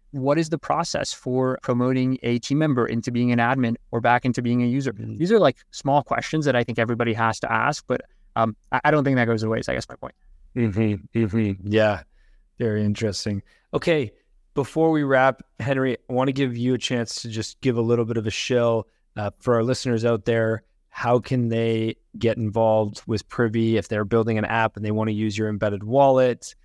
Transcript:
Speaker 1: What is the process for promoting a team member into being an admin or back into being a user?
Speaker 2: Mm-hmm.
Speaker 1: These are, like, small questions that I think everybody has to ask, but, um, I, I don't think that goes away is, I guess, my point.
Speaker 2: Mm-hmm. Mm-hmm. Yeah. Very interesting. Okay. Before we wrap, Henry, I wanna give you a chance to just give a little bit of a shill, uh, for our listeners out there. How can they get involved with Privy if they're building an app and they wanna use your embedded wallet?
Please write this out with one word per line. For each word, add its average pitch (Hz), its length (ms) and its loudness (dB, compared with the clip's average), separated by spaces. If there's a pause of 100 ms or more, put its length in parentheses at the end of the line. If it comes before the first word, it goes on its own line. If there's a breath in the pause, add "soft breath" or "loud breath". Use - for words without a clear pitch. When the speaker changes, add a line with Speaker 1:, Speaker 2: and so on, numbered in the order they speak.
(120)
Speaker 1:
What 139 260 0
is 165 120 0
the 160 80 -2
process - 560 -4
for 127 500 -2
promoting 127 580 0
a 120 180 0
team 139 180 -2
member 139 280 2
into 117 260 -4
being 120 200 2
an 120 80 2
admin 117 380 0 (140)
or 120 100 -2
back 120 240 4
into 123 160 0
being 120 200 0
a 120 60 2
user? 135 240 -2
Speaker 2:
Mm-hmm. 110 260 -10
Speaker 1:
These 175 140 0
are, 226 80 6
like, 147 180 4 (140)
small 139 320 0
questions 143 400 -4
that 135 120 2
I 120 100 2
think 117 120 -6
everybody 117 360 0
has 113 260 0
to - 120 -4
ask, 117 360 -2
but, - 140 -2 (340)
um, 113 200 0 (180)
I, 127 100 0
I 151 80 4
don't 147 140 2
think 135 100 2
that 120 100 2
goes 113 160 0
away 110 180 -2
is, - 100 -6
I 64 40 -2
guess, - 140 -6
my - 80 -18
point. - 200 -14 (400)
Speaker 2:
Mm-hmm. 107 640 0
Mm-hmm. 101 500 0
Yeah. 107 360 2 (560)
Very 107 240 0
interesting. 104 580 -2 (320 soft breath)
Okay. 151 380 0 (420)
Before 160 380 2
we 151 120 2
wrap, 135 400 2 (180)
Henry, 131 360 0 (120)
I 127 40 -6
wanna 131 200 0
give 131 240 -2
you 127 160 0
a 123 40 0
chance - 440 -4
to 120 80 -10
just 110 320 -8
give 123 160 2
a 120 40 2
little 117 220 2
bit 113 140 -2
of 110 100 -2
a 104 40 -2
shill, 117 540 0 (300)
uh, 104 240 -6
for 123 160 2
our 113 80 2
listeners 117 400 -2
out 117 220 0
there. 113 380 0 (260)
How 120 300 0
can 123 280 -2
they 113 480 -2 (220)
get 110 180 0
involved 110 720 0
with 110 220 -2
Privy 113 480 0
if 98 100 -2
they're 107 160 -2
building 110 340 0
an 107 60 -2
app 113 320 0
and 104 80 -8
they 107 80 -4
wanna 110 200 -2
use 107 260 -2
your 110 100 -2
embedded 104 360 -2
wallet? 127 720 2 (120)